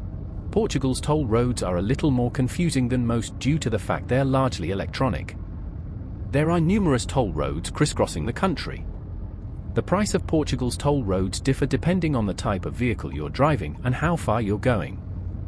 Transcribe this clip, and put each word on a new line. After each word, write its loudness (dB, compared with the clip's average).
Portugal's 0
toll 2
roads 2
are 0
a 0
little 2
more 2
confusing 0
than 2
most -2
due 2
to -2
the 0
fact -2
they're 2
largely 0
electronic. -2
There 2
are 4
numerous 4
toll 0
roads -2
crisscrossing 0
the -2
country. -2
The 0
price 2
of 2
Portugal's 0
toll 2
roads 0
differ 2
depending 2
on 2
the 0
type 0
of -4
vehicle -2
you're -4
driving 2
and 2
how 0
far 0
you're 0
going. 0